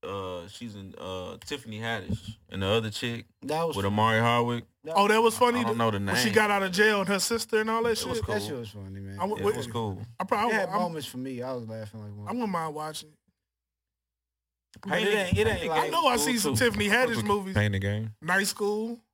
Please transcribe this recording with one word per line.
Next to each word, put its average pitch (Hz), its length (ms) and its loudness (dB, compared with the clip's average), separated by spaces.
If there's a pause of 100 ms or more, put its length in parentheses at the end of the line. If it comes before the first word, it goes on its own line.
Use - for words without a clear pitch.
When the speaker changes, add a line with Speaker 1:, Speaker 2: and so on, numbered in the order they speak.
Speaker 1:
uh, 92 460 -6
she's 107 260 -12
in, 98 240 -12
uh, 92 460 -8
Tiffany 117 340 -10
Haddish 110 580 -6 (120)
and 98 140 -6
the 95 40 0
other 110 220 2
chick 117 380 -6 (160)
Speaker 2:
That 156 260 0
was 147 80 -2
Speaker 1:
with 151 80 -2
Speaker 2:
funny. 101 100 2
Speaker 1:
Omari 110 260 6
Hardwick. 120 440 4 (200)
Speaker 2:
That 156 120 -6
Speaker 3:
Oh, 202 100 6
that 214 160 6
was 220 140 6
funny. 247 240 4
Speaker 1:
I 233 40 0
don't - 120 0
know 233 140 2
the 214 100 -2
Speaker 3:
When 101 160 0
she - 80 2
Speaker 1:
name. 208 100 2
Speaker 3:
got 214 160 6
out 202 120 2
of 190 100 -2
jail 208 280 4
and 180 100 -2
her 202 80 2
sister 220 420 0
and 220 80 0
all 226 140 0
that 226 180 2
Speaker 1:
It - 60 -4
was 254 100 -2
Speaker 3:
shit. 220 80 -2
Speaker 1:
cool. 220 100 -2
Speaker 2:
That 208 80 -2
shit 156 140 -6
was 120 140 -8
funny, 98 280 -12
man. 98 200 -10
Speaker 3:
I 190 100 -2
w-, 208 80 -2
Speaker 1:
It - 80 -6
Speaker 3:
wait, 208 140 2
Speaker 1:
was - 80 -6
cool. 110 340 -4 (180)
Speaker 3:
I 190 60 -4
probably, 220 320 2
Speaker 2:
It 208 40 2
had 190 100 -2
Speaker 3:
I'm, 185 100 0
Speaker 2:
moments 165 280 -4
for 131 100 -12
me. 127 240 -6
I 127 100 -6
was 117 160 -6
laughing 110 320 -10
like 104 160 -12
one. 104 100 -12
Speaker 3:
I - 60 -6
wouldn't 233 180 -2
mind 160 240 -4
watching. 156 360 -10 (1700)
Speaker 2:
But 190 100 -4
it - 120 2
Speaker 1:
Painting, 208 140 2
Speaker 2:
ain't, - 180 0
it 415 40 2
ain't 427 100 4
Speaker 1:
Painting - 200 -2
Speaker 2:
like - 140 2
Speaker 3:
I - 40 -2
know - 180 2
I 247 100 4
seen 240 220 2
some 190 140 0
Speaker 1:
cool, 117 40 2
too. 254 80 4
Speaker 3:
Tiffany 208 240 2
Haddish 233 340 2
movies. 202 320 0
Speaker 1:
Painting 104 280 2
Game. 107 400 -4
Speaker 3:
Night 185 240 2
School. 214 520 -4 (160)